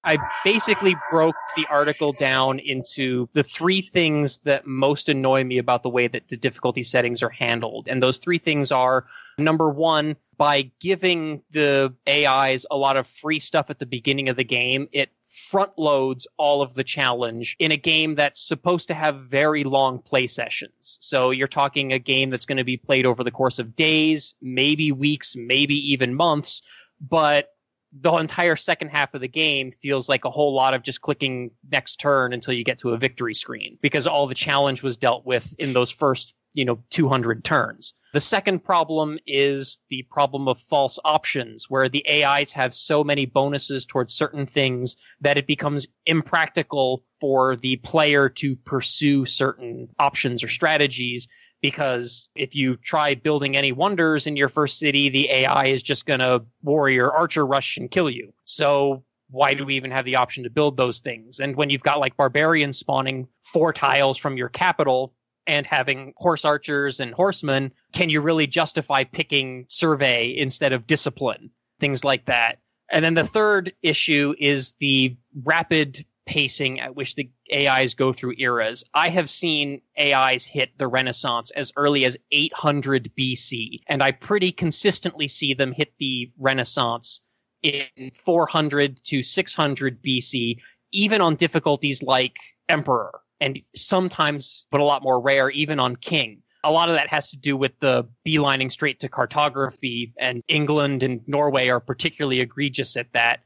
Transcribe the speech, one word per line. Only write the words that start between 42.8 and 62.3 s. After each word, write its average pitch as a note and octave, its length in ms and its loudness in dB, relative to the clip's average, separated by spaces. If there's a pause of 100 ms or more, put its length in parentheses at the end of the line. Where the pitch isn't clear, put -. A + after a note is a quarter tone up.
many C#3+ 220 0
bonuses C#3 580 -2
towards B2+ 300 -2
certain C#3+ 320 -2
things B2+ 500 -2 (240)
that C#3+ 160 4
it C3 100 -2
becomes D3 400 -2 (200)
impractical D#3 960 0 (160)
for C3 360 2
the B2+ 200 -2
player C#3+ 540 2
to C3+ 260 -4
pursue C#3 680 2
certain B2 640 -2 (100)
options B2 440 0
or A2+ 60 -6
strategies, B2+ 800 0 (340)
because B2+ 720 -2
if C#3 200 -8
you C3 220 0
try D3 380 0
building C#3 420 -2
any C#3 160 2
wonders D#3+ 540 2
in D3+ 100 -4
your C#3 120 2
first D3 300 0
city, C#3+ 300 2
the C3+ 220 2
A C3 160 4
I C3+ 200 2
is C3 160 2
just - 220 -4
gonna B2+ 360 2 (220)
warrior C3+ 480 2
archer D#3 360 0
rush C3+ 320 -2
and - 120 -10
kill E3+ 200 2
you. - 220 -12 (120)
So C#3+ 600 2 (260)
why C#3 240 2
do C#3 100 -4
we C#3 120 -2
even C3 160 -6
have C3 120 -2
the B2+ 120 -2
option B2+ 280 0
to A#2+ 60 -8
build D3 260 2
those B2 240 0
things? A#2+ 400 -12
And C3+ 160 -4
when C#3+ 140 0
you've C3+ 120 0
got, D3 180 2
like, C3+ 160 -2
barbarians D3 640 2